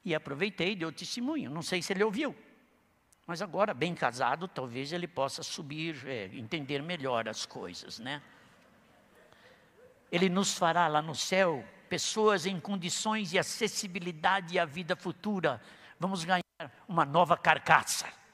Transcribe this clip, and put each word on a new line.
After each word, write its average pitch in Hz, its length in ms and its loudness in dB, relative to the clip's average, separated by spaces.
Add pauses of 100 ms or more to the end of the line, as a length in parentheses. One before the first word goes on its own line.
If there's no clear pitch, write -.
E 170 100 0
aproveitei 170 580 -2
e 214 40 -4
dei 165 120 -4
o 147 40 -6
testemunho. 240 580 -6
Não 160 100 -6
sei 175 220 -2
se - 100 -4
ele 185 100 2
ouviu. 226 320 0 (920)
Mas 120 160 -6
agora, 190 320 0
bem 165 200 0
casado, 135 540 0
talvez 131 420 -6
ele 175 160 -4
possa 139 360 -4
subir, 156 640 -8
é, 117 260 -6
entender 139 500 -6
melhor 135 460 -2
as 110 160 -6
coisas, 92 540 -10
né? 139 240 -8 (1900)
Ele 175 200 4
nos 185 260 0
fará 170 320 4
lá 151 140 4
no 156 120 -6
céu 175 480 2 (280)
pessoas 196 560 2
em 190 120 -2
condições 196 720 -2
de 185 80 4
acessibilidade 180 1200 0
à 170 60 4
vida 165 320 -2
futura. 170 640 -2 (400)
Vamos 185 240 -2
ganhar 180 180 2 (440)
uma 170 180 4
nova 156 320 6
carcaça. - 680 4 (280)